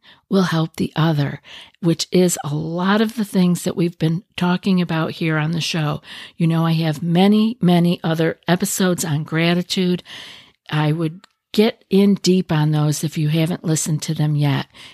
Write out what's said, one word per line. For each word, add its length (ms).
will 140
help 320
the 200
other, 460
which 300
is 320
a 100
lot 480
of 140
the 100
things 380
that 120
we've 220
been 260
talking 440
about 300
here 260
on 140
the 100
show. 400
You 100
know, 180
I 80
have 280
many, 580
many 440
other 440
episodes 560
on 200
gratitude. 800
I 220
would 340
get 380
in 260
deep 360
on 200
those 320
if 140
you 120
haven't 340
listened 400
to 100
them 220
yet. 320